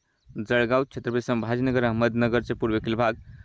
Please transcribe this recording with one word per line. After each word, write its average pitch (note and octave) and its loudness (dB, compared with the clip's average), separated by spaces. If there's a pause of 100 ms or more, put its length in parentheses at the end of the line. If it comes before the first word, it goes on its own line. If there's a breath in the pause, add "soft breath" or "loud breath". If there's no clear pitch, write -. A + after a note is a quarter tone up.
(500)
जळगाव, B2 2 (120)
छत्रपती A#2+ -2
संभाजीनगर, B2 0
अहमदनगरचे A#2 2
पूर्वेकडील A2 -2
भाग, A2+ 2 (320 soft breath)